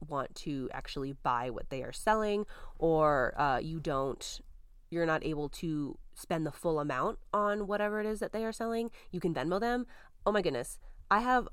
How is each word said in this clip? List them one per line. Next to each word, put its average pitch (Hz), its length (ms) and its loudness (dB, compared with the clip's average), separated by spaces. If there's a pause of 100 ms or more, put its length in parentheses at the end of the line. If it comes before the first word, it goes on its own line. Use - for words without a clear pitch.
want 139 260 -4
to 135 380 -4
actually 139 400 -6
buy 123 360 0
what 120 200 -6
they 131 140 -6
are 123 100 -8
selling 208 520 2 (320)
or, 151 600 6
uh, 139 200 4
you 160 200 -4
don't, 139 640 -2 (500)
you're 170 140 2
not 160 200 2
able 147 240 -2
to 151 480 -4 (160)
spend 160 320 -2
the 147 60 -2
full 160 280 0
amount 147 380 0 (160)
on 208 320 2
whatever 208 340 0
it 214 60 0
is 214 140 -2
that 214 140 -4
they 220 120 0
are 226 60 -2
selling, 233 400 -2 (180)
you 180 100 -4
can 175 140 2
Venmo 160 260 0
them. 240 280 0 (380)
Oh 202 60 4
my 208 100 4
goodness. 135 360 0 (320)
I 208 100 6
have 247 340 4